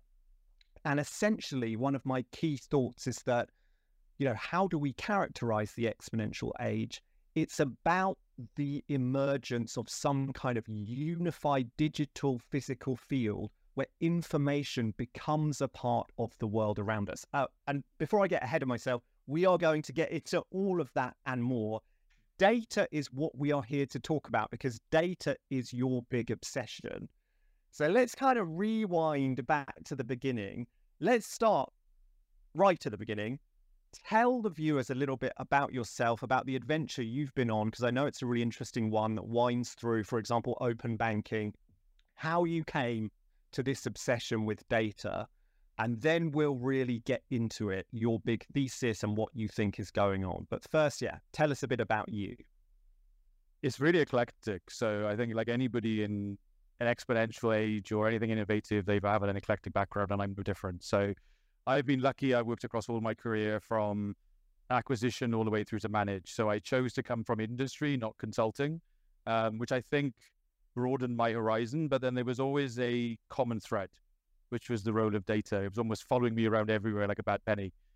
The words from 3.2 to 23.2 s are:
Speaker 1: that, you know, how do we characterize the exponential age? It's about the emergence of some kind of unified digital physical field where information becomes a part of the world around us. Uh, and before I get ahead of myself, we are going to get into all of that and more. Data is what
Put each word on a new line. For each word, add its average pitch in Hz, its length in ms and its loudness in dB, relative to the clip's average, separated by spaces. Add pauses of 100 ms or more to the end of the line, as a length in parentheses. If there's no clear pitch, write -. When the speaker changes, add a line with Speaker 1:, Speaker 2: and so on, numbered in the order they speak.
Speaker 1:
that, 120 260 0 (720)
you 139 80 2
know, 113 80 0
how 180 320 0
do 175 100 0
we 143 160 0
characterize 117 760 0
the 117 200 -2
exponential 110 600 -4 (100)
age? 110 400 -2 (320)
It's - 260 0
about 170 600 0 (380)
the 143 300 -4
emergence 135 880 0
of 113 120 -6
some 135 440 -2
kind 123 260 -2
of - 80 -8
unified 139 1080 -2
digital 147 600 0 (140)
physical 131 440 -4
field 107 540 -2 (240)
where - 140 -2 (120)
information 143 960 2
becomes 151 640 -2
a 139 80 2
part 120 380 0 (140)
of 113 180 -2
the - 80 -2
world 107 320 0
around 104 320 -2
us. - 240 -10
Uh, 139 140 2 (180)
and 143 180 -4 (140)
before 202 260 2
I 190 40 4
get 175 160 0
ahead 143 180 0
of 135 60 -2
myself, 123 340 0 (260)
we 160 180 2
are 185 120 8
going 156 260 4
to 139 100 -10
get 151 180 0
into 170 400 -2
all 190 280 0
of 143 140 -2
that 127 220 -2 (100)
and 127 180 -2
more. 110 380 0 (560)
Data 214 540 4
is 147 200 -4
what 143 260 -2